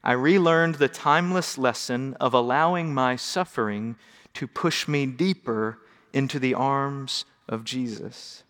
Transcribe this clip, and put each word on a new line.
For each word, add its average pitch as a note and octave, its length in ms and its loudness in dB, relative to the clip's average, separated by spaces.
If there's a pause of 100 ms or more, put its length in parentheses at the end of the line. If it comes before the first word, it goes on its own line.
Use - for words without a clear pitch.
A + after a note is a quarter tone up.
I A#2+ 100 2
relearned E3 600 4
the C#3+ 120 2
timeless E3+ 680 0
lesson B2+ 640 -2
of B2+ 120 2
allowing D3+ 600 2
my B2+ 240 2
suffering A2+ 800 -4 (360)
to C3+ 140 -8
push - 400 -2
me C#3+ 180 2
deeper B2 720 -2 (360)
into C#3 260 0
the B2+ 140 2
arms C#3 720 -2 (240)
of A2+ 160 -6
Jesus. A#2 840 -8